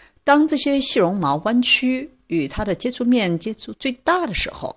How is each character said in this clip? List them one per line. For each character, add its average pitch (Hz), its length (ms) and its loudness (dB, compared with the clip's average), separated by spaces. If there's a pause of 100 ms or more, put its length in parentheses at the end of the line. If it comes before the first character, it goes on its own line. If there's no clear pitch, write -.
(240)
当 294 240 4
这 311 80 2
些 277 240 2
细 262 200 4
绒 185 180 2
毛 147 200 0
弯 220 220 -2
曲 254 520 0 (160)
与 160 200 -2
它 - 160 -6
的 202 120 -2
接 233 160 0
触 247 120 -6
面 214 360 0
接 220 120 -8
触 214 220 -12
最 - 180 -6
大 339 360 -2
的 202 80 -8
时 - 160 0
候， - 260 -10